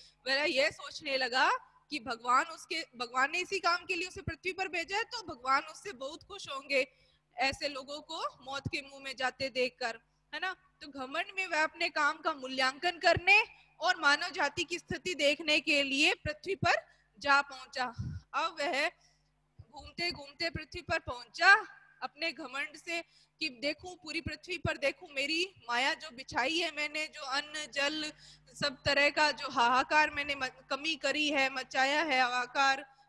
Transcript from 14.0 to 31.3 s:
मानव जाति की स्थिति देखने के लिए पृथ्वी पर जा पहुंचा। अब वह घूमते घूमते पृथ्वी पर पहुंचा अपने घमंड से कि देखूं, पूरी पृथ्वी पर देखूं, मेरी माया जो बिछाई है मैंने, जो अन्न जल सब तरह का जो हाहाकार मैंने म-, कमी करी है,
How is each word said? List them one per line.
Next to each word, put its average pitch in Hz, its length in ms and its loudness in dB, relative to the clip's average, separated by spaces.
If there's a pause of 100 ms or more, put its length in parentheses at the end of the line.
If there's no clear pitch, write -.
मानव 302 300 4
जाति 311 340 0
की 339 140 -6
स्थिति 359 360 -4
देखने 302 460 4
के 294 220 2
लिए 285 320 4
पृथ्वी - 400 -6
पर 349 200 2 (440)
जा 277 220 4
पहुंचा। 262 440 -6 (500)
अब 320 260 -2
वह 277 280 0 (840)
घूमते 294 400 -6
घूमते 294 400 -8
पृथ्वी 311 320 -10
पर 320 160 -2
पहुंचा 311 540 4 (500)
अपने 302 300 -4
घमंड 285 440 -8
से 339 240 -4 (400)
कि 311 80 -2
देखूं, 294 460 -6
पूरी 311 260 -8
पृथ्वी 339 380 -8
पर 311 180 -2
देखूं, 330 380 -4
मेरी 320 400 -2 (140)
माया 262 260 2
जो 311 160 -12
बिछाई 262 480 -2
है 330 180 0
मैंने, 302 300 -4
जो 302 160 -14
अन्न 294 520 -4
जल 269 380 -2 (480)
सब 285 240 -2
तरह 285 260 4
का 302 200 4
जो 285 180 -6
हाहाकार 262 640 4
मैंने 285 240 -4
म-, 262 360 -8
कमी 285 260 -2
करी 294 320 0
है, 269 260 2